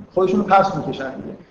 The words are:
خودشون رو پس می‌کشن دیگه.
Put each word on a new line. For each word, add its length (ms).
خودشون 260
رو 60
پس 300
می‌کشن 340
دیگه. 260